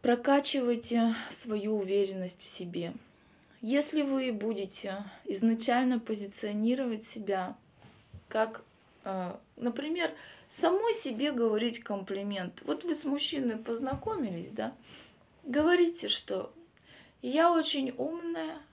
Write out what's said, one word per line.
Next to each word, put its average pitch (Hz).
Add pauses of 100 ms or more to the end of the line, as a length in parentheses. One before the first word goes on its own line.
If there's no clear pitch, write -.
Прокачивайте 240 (260)
свою 214
уверенность 190
в -
себе. 175 (680)
Если 294
вы 269
будете 196 (220)
изначально 233
позиционировать 220
себя 190 (720)
как, 220 (400)
э, 190 (220)
например, 302 (480)
самой 415
себе 269
говорить 233
комплимент. 196
Вот -
вы 339
с 285
мужчиной 277
познакомились, 233
да? - (720)
Говорите, 339
что - (720)
«я 311
очень 285
умная 320 (140)